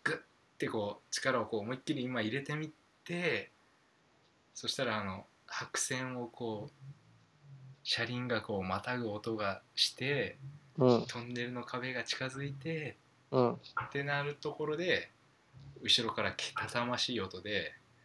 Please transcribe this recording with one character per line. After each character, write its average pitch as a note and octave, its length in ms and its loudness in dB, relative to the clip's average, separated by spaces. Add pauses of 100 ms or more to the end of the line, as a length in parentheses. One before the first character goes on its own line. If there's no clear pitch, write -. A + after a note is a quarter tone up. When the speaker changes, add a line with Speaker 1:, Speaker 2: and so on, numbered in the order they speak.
Speaker 1:
グ - 100 2
ッ - 460 -10
て D3 100 0
こ G#2 320 -2
う、 - 120 -12
力 B2+ 280 2
を G#2+ 60 -2
こ A2+ 100 0
う、 G#2 40 -2
思 A2 120 -2
い C3 40 -4
っ - 20 -16
き D3+ 160 -2
り C3 80 -2
今 B2+ 180 0
入 G#2+ 100 0
れ C3+ 100 0
て C#3+ 120 -4
み D3+ 180 -4 (320)
て、 E3+ 480 0 (1000)
そ - 140 -8
し - 80 0
た C3+ 100 2
ら、 G#2+ 160 2
あ - 20 0
の、 F#2+ 220 -4 (220)
白 - 320 -4
線 B2+ 420 -2
を A#2 60 -4
こ A2+ 420 -6
う、 - 200 -18 (960)
車 - 220 0
輪 B2 220 -2
が A2+ 140 0
こ G#2 160 -2
う、 F#2+ 60 0
ま F#2 180 0
た B2+ 180 -2
ぐ A#2 100 -2
音 G#2+ 260 -2
が G2+ 280 -2 (120)
し - 180 4
て、 B2+ 440 0 (400)
Speaker 2:
う B2+ 160 10
ん。 A#2 140 6
Speaker 1:
ト - 140 -4
ン A#2+ 120 -6
ネ A#2+ 120 -2
ル B2 60 -4
の B2 120 -4
壁 B2+ 300 -4
が A#2+ 100 -2
近 - 220 -2
づ C3 200 -4
い C#3 80 -4
て、 D3 440 -6 (340)
Speaker 2:
う C3+ 100 8
ん。 A#2+ 120 6
Speaker 1:
っ A#2+ 40 -6 (340)
て C#3 120 -2
な C#3+ 180 0
る C#3+ 140 -2
と D3 180 -4
こ D3+ 140 -4
ろ D3+ 100 0
で、 D3+ 340 2 (720)
後 A#2 260 6
ろ - 60 0
か - 80 0
ら G2 120 2
け - 200 -4
た - 140 -2
た A#2+ 180 0
ま A#2+ 120 0
し - 160 0
い A2 80 0
音 F#2+ 200 -6
で、 F#2+ 320 -2 (320)